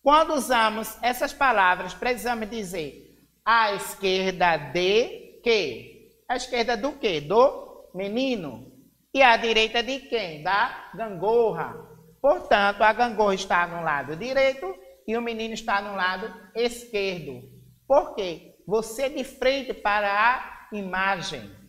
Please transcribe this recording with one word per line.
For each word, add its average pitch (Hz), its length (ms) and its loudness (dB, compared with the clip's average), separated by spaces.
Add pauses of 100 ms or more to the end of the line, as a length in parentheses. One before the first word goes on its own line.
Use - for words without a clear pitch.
Quando 311 340 4
usamos 220 640 0
essas 247 320 -2
palavras, 185 600 2
precisamos 233 520 -4
dizer: 185 800 -10 (160)
"À 220 300 4
esquerda 185 800 0
de 180 880 0
quê?" 160 840 -2
À 247 60 0
esquerda 240 420 -2
do 262 160 -4
quê? 180 260 -2
Do 208 720 0
menino. 196 800 -6 (400)
E 269 120 4
à 233 120 8
direita 226 460 0
de 254 200 -6
quem? 170 420 -6
Da 202 500 -2
gangorra. 190 840 0 (460)
Portanto, 226 640 4
a 214 100 6
gangorra 214 400 2
está 185 320 0
no 170 160 -8
lado 147 340 -2
direito 269 600 -2 (320)
e 220 100 -2
o 233 60 -2
menino 226 320 -6
está 202 260 -2
no 208 140 -10
lado 190 360 -4 (220)
esquerdo. 190 880 -4 (460)
Por 285 260 4
quê? 180 420 -8 (120)
Você 220 420 -2
de 294 140 -6
frente 254 500 -2
para 208 380 0
a 220 640 0
imagem. 185 760 -4 (200)